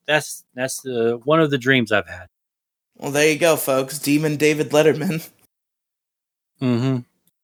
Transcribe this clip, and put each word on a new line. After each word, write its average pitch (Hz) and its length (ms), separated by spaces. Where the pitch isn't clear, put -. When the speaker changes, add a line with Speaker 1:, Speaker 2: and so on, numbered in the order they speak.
Speaker 1:
That's, - 380
that's 131 260
the, 120 440
one 156 160
of 151 100
the 139 80
dreams 123 340
I've 101 160
had. 90 180
Speaker 2:
Well, 143 120
there 147 200
you 151 80
go, 160 180
folks. 135 420
Demon 151 380
David 151 340
Letterman. 151 580
Speaker 1:
Mm-hmm. 127 380